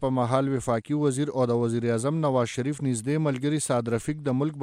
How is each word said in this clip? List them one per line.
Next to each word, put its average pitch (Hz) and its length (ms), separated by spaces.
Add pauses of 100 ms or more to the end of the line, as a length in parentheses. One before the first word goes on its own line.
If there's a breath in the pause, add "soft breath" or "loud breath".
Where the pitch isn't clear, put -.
په 131 140
مهال 131 340
وفاقي 123 480
وزیر 143 320
او 127 180
د 120 140
وزیر 117 240
اعظم 143 340
نواز 131 320
شریف 139 300
نږدې 131 420
ملګري 143 400
سعد 120 300
رفیق 151 340
د 131 100
ملک 151 200